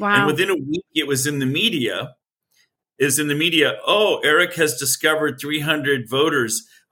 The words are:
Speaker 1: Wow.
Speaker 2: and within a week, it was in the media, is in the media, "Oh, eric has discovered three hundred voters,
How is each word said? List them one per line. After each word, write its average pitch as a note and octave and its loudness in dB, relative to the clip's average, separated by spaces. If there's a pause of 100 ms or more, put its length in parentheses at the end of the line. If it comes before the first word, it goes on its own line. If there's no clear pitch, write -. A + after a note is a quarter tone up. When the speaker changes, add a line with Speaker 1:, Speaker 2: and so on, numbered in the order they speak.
Speaker 1:
Wow. G#3 0
Speaker 2:
and G3+ 4
within E3+ 0
a F#3+ 2
week, D3 -4 (100)
it D#3 -2
was C3+ 0
in D3 -2
the C3+ -2
media, C#3 -2 (840)
is C#3 2
in D3+ -2
the C#3+ 0
media, D3+ 2
"Oh, F#3+ 2
eric E3 4
has D#3+ 0
discovered D3+ 0
three D3+ -4
hundred C#3+ -2
voters, C3 0 (260)